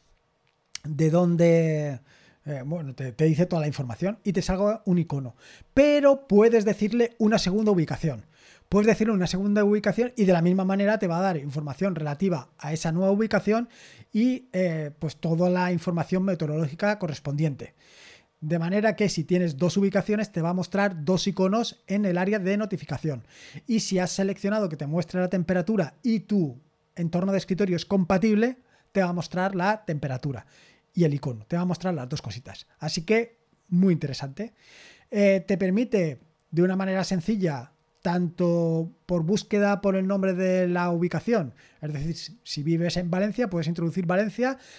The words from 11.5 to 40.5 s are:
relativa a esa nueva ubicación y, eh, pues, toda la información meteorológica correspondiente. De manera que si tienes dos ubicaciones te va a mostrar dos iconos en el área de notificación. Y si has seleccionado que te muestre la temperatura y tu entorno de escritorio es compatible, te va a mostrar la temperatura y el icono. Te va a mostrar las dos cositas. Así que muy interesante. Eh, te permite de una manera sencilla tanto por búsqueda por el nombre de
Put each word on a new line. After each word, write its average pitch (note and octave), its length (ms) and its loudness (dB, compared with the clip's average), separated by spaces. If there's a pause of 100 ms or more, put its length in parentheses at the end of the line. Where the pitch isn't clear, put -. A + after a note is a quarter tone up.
relativa D#3 600 -2
a D3 140 -8
esa D#3+ 200 -2
nueva F#3+ 180 2
ubicación G#3+ 580 0 (440)
y, B3 400 0
eh, D#3+ 440 -2
pues, D#3 200 -6
toda E3 340 0
la F3+ 220 0
información F3 500 -2
meteorológica E3 800 -2
correspondiente. D3 760 -4 (640)
De D#3+ 200 -2
manera G#3 340 0
que G#3 140 2
si - 160 -2
tienes F3 320 0
dos F3 200 0
ubicaciones G3+ 540 0
te E3 120 -4
va E3 80 0
a F3+ 40 -2
mostrar F#3 500 -2
dos F3+ 220 0
iconos G3 640 0
en G#3 160 0
el F3 140 0
área G3+ 200 0
de F#3+ 180 0
notificación. D#3 680 -6 (400)
Y A3+ 140 0
si F#3+ 180 0
has F3+ 140 -2
seleccionado G3 560 -2
que D#3 80 -6
te C#3+ 100 -8
muestre F3 340 -2
la F3+ 100 0
temperatura F#3 640 0 (100)
y A3+ 160 2
tu D#3+ 400 -2 (360)
entorno F3 360 -2
de G3 60 2
escritorio F#3 380 -2
es D#3+ 80 -4
compatible, G#3 760 2 (340)
te G3 100 2
va F3+ 80 0
a - 20 -4
mostrar F#3 420 -4
la G3+ 300 -2
temperatura C#3 640 -6 (480)
y F3 100 4
el D3 80 2
icono. B2 340 -6
Te E3+ 100 -4
va F3 60 -2
a F3+ 40 -2
mostrar F3+ 260 -4
las B2+ 160 -6
dos D3 140 -8
cositas. - 440 -14 (120)
Así D#3 240 -4
que A3+ 360 0 (300)
muy F3+ 240 4
interesante. C#3 600 -6 (560)
Eh, G3 360 4
te F#3+ 120 0
permite F#3 640 0 (300)
de E3 120 2
una F#3 140 2
manera F#3+ 280 0
sencilla F3 680 -2 (300)
tanto E3+ 920 0 (140)
por F3 180 -2
búsqueda G3+ 560 0
por G3 160 0
el F#3+ 100 -2
nombre F#3+ 260 0
de F#3 360 0